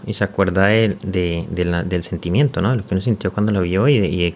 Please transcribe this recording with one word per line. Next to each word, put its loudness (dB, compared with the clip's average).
y -4
se -2
acuerda 2
de, 2
de, -2
de -2
la, 0
del -2
sentimiento, 0
¿no? 2
De 0
lo -6
que -2
uno 0
sintió -2
cuando 0
lo 0
vio 2
y 4
de, 2
y 0
de -2